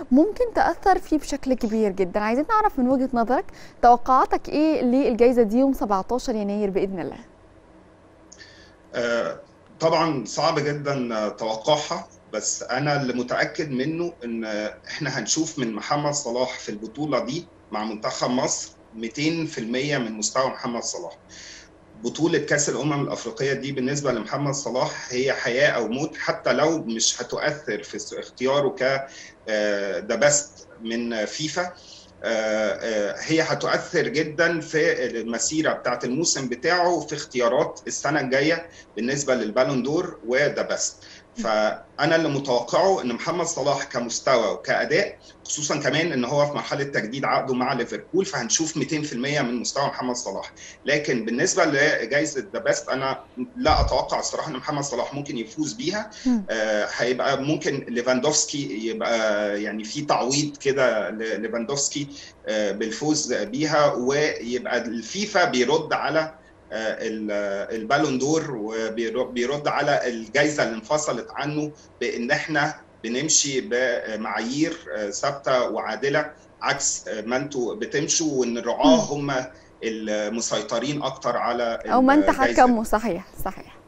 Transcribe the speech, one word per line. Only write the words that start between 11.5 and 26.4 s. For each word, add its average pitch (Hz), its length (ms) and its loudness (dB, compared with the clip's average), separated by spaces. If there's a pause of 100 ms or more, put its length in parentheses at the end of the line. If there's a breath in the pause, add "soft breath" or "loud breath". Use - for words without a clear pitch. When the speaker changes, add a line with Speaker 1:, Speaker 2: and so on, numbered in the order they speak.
Speaker 2:
بس - 300 -4
أنا 139 400 0
اللي 123 100 -2
متأكد 127 580 -2
منه 160 420 -2 (120)
إن 113 200 -6 (440)
إحنا 139 300 -6
هنشوف 156 400 -2
من 113 140 -2
محمد 147 420 -2
صلاح 123 440 -2
في - 100 -10
البطولة 113 560 -4
دي 156 220 -6 (260)
مع 107 120 -4
منتخب 123 460 -4
مصر 139 400 -2 (240)
ميتين 147 520 -2
في - 120 -10
المية 131 400 -2
من 110 140 -4
مستوى 110 340 0
محمد 120 360 -4
صلاح. 87 360 -8 (840 loud breath)
بطولة 151 340 0
كأس - 300 0
الأمم 143 340 0
الأفريقية 131 500 -4
دي 131 200 -4
بالنسبة 135 400 -2
لمحمد 135 420 -2
صلاح 131 560 -2
هي 127 220 2
حياة 135 380 2
أو 110 180 0
موت، 139 280 -4
حتى 160 360 0